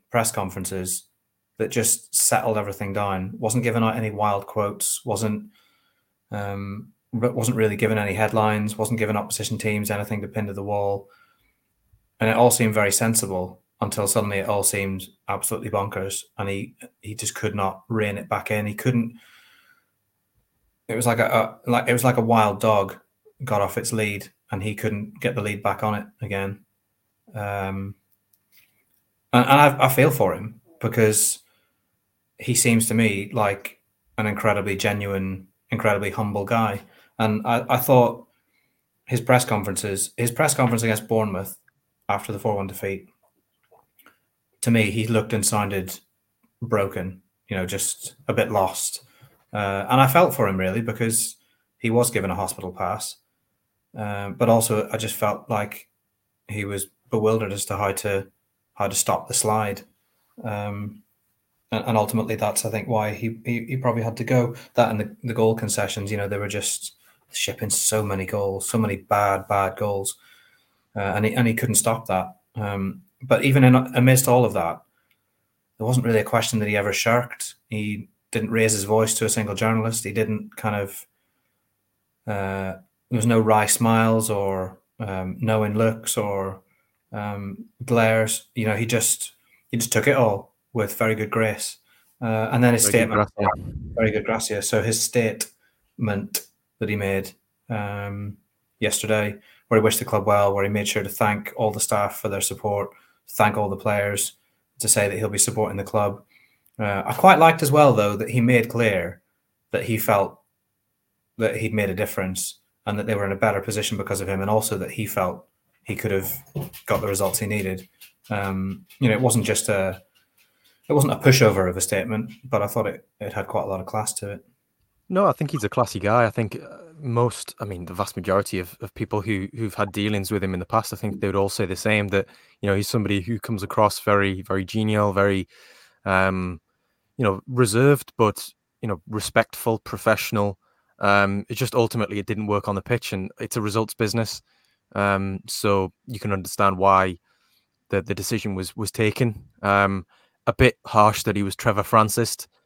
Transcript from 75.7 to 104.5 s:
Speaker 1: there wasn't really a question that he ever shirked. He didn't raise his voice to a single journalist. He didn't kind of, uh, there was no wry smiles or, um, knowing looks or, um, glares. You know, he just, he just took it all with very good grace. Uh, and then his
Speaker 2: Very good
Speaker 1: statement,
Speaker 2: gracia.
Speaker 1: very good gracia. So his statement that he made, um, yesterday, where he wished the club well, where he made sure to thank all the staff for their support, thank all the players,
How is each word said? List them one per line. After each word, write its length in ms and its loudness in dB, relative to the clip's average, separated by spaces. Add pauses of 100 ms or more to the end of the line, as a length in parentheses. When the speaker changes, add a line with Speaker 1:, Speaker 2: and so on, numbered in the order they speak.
Speaker 1:
there 80 -6
wasn't 200 2
really 140 4
a 40 2
question 360 0
that 80 -2
he 80 0
ever 160 0
shirked. 640 0 (140)
He 400 -6 (220)
didn't 180 -2
raise 220 2
his 120 0
voice 320 2
to 100 -2
a 40 2
single 260 -2
journalist. 480 0
He 80 -6
didn't 460 -4
kind 180 -2
of, 300 -6 (1200)
uh, 540 -4 (280)
there 80 0
was 80 2
no 140 6
wry 280 4
smiles 640 4
or, 500 -4 (200)
um, 400 -6
knowing 360 0
looks 420 0
or, 440 -4 (500)
um, 540 -8 (200)
glares. 680 2
You 100 -4
know, 100 0
he 100 -2
just, 480 -2 (360)
he 80 -2
just 140 -4
took 160 2
it 100 4
all 380 0 (180)
with 240 -2
very 160 2
good 160 -4
grace. 480 -2 (440)
Uh, 300 -2
and 120 4
then 100 8
his 160 4
Speaker 2:
Very 20 -2
good 60 6
Speaker 1:
statement, 400 2
Speaker 2:
gracia. 360 -2 (200)
Speaker 1:
very 180 2
good 140 -2
gracia. 360 -2
So 200 0
his 200 0
statement 1500 -4 (320)
that 100 -2
he 60 0
made, 360 -2 (380)
um, 680 -8 (420)
yesterday, 580 0 (300)
where 120 6
he 40 6
wished 160 2
the 60 -6
club 200 0
well, 280 4
where 100 0
he 60 0
made 180 -2
sure 160 -2
to 60 -8
thank 460 -2
all 160 0
the 80 -6
staff 400 -2
for 100 -4
their 120 -4
support, 500 -4 (380)
thank 260 2
all 140 -2
the 80 -6
players, 560 -2 (460)